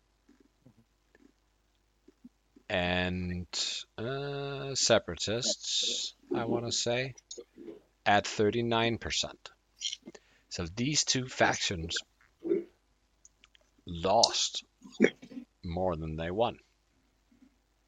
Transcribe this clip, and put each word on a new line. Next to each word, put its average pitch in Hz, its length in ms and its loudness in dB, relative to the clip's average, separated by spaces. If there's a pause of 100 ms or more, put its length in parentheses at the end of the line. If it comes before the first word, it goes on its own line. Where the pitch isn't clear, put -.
(2750)
And, 90 800 0 (500)
uh, 139 760 -6
Separatists, - 1400 0 (200)
I 120 100 0
wanna 117 280 0
say, 127 420 0 (920)
at 101 200 6
thirty-nine 113 720 2
percent. - 520 -6 (1000)
So 87 160 -6 (100)
these 139 280 0
two 127 220 0
factions 90 680 0 (1900)
lost 90 760 2 (1000)
more 90 320 -2
than 78 200 -6
they 82 140 -4
won. 107 280 0 (1300)